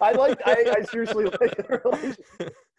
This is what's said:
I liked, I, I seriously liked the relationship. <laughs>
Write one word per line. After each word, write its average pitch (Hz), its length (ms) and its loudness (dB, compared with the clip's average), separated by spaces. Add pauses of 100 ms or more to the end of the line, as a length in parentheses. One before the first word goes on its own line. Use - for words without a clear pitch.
I 208 120 4
liked, 262 320 2
I, 233 320 4
I 214 60 2
seriously 220 420 -4
liked 202 320 -2
the 240 260 -4
relationship. 254 760 -6
<laughs> - 200 -20